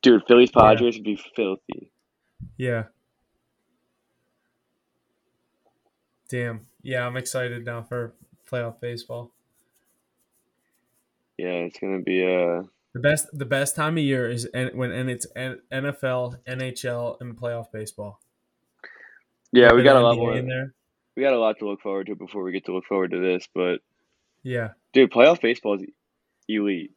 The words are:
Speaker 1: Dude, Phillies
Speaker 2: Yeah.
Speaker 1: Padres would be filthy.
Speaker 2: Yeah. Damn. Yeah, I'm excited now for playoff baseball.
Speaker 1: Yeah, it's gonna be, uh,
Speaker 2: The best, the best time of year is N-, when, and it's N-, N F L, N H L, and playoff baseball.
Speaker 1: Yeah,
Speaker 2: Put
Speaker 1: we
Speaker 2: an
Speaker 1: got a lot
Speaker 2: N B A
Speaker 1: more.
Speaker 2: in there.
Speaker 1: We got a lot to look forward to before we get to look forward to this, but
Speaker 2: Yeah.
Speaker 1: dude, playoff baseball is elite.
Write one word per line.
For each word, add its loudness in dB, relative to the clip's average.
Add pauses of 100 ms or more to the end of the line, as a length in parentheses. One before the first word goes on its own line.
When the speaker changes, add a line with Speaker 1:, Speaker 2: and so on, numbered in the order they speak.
Speaker 1:
Dude, 8
Phillies 8
Speaker 2:
Yeah. 6
Speaker 1:
Padres 6
would -16
be -4
filthy. -8 (640)
Speaker 2:
Yeah. -4 (3500)
Damn. -8 (140)
Yeah, -6
I'm -8
excited -8
now -10
for -10 (360)
playoff -8
baseball. -12 (2000)
Speaker 1:
Yeah, -6
it's -14
gonna -6
be, 0
uh, 0 (300)
Speaker 2:
The -10
best, 0
the -10
best -4
time -2
of -2
year -2
is -8
N-, -6
when, -4
and -6
it's -8 (100)
N-, -10 (100)
N -6
F -8
L, -4 (100)
N -10
H -8
L, -6
and -14
playoff -8
baseball. -14 (1300)
Speaker 1:
Yeah, 10
Speaker 2:
Put 10
Speaker 1:
we 6
Speaker 2:
an 6
Speaker 1:
got 10
a 8
lot 6
Speaker 2:
N 2
B -2
A -2
Speaker 1:
more. -2
Speaker 2:
in -6
there. -8 (420)
Speaker 1:
We -4
got 2
a 0
lot 0
to -8
look -8
forward -8
to -10
before -12
we -6
get -8
to -6
look -6
forward -2
to -4
this, -2
but -2 (640)
Speaker 2:
Yeah. -6 (220)
Speaker 1:
dude, 6
playoff 6
baseball -2
is -8 (640)
elite. -4